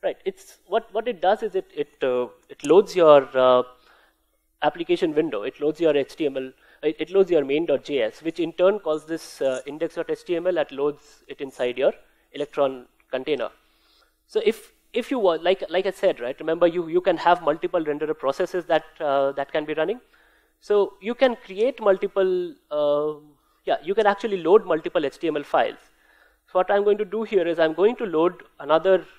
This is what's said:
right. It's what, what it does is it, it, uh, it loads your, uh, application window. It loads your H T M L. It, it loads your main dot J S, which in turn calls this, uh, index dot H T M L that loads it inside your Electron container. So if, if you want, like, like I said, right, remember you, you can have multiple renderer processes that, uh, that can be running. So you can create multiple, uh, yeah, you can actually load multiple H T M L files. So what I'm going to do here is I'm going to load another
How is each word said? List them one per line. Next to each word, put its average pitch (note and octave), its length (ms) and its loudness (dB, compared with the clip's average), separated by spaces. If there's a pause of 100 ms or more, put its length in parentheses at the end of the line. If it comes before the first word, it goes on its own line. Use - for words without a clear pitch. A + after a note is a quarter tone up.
right. F#3+ 240 -6
It's - 340 -10 (100)
what, A3 240 -2
what A3+ 160 -4
it G3 120 -8
does F#3+ 220 0
is G3 140 -6
it, F#3 180 -4
it, D3 140 -6 (160)
uh, B2 240 0 (200)
it - 160 -20
loads F3+ 300 4
your, D3+ 420 8
uh, B2+ 280 6 (960)
application E3 520 -2
window. D3 280 -2
It C3 180 -10
loads D#3 200 -4
your D#3 160 2
H C3+ 180 -4
T D#3 120 -4
M C3+ 100 -4
L. C3 160 -8 (300)
It, D#3 180 -4
it D#3 100 -8
loads F#3+ 200 2
your D#3 140 2
main D3 220 -2
dot C#3 180 0
J C#3 180 -2
S, A2 200 -6
which D#3+ 160 -8
in E3 140 -4
turn G3 260 2
calls D#3 260 -4
this, D#3+ 360 -10
uh, C3 260 -2
index D3+ 300 -8
dot E3 140 -6
H D3+ 140 -8
T F3 120 -4
M E3+ 100 -4
L F3+ 80 0
that D3+ 160 -2
loads C#3+ 560 -6
it - 140 -16
inside B2+ 380 -6
your C#3+ 140 2 (400)
Electron C3+ 540 -4 (240)
container. C3 400 -4 (800)
So - 160 -2
if, - 280 -2 (200)
if A#3+ 180 -6
you C4+ 80 -2
want, E3+ 240 2
like, F#3 260 0
like F#3+ 180 -2
I F#3+ 40 -2
said, F3+ 280 0
right, A#2+ 220 -8
remember E3 260 0
you, E3+ 220 -2
you E3+ 120 0
can F3+ 180 0
have F3 240 2
multiple E3 420 -2
renderer D3+ 340 -4
processes E3+ 480 -4
that, D#3+ 180 0 (160)
uh, C#3 320 0
that C#3 200 -8
can D#3 120 -2
be D3+ 100 -6
running. E3+ 260 -2 (600)
So G3+ 400 0
you A3 140 -6
can B3 300 2
create A3 360 -2
multiple, F#3+ 720 0 (160)
uh, D3 500 -2 (440)
yeah, D#3+ 200 0
you F3+ 100 -4
can G#3+ 120 2
actually G3+ 360 -2
load F3+ 240 4
multiple E3 400 -2
H - 120 -8
T E3+ 100 -4
M D3+ 80 -2
L D3 80 -6
files. A#2 340 -2 (680)
So - 120 -4
what F#3 120 -2
I'm G3+ 120 2
going G#3 160 2
to G#3+ 60 -4
do G#3 180 -6
here G3+ 240 0
is E3+ 140 -2
I'm D#3+ 140 2
going G3+ 220 2
to A#3+ 100 -6
load E3+ 360 0 (160)
another D#3+ 460 2 (140)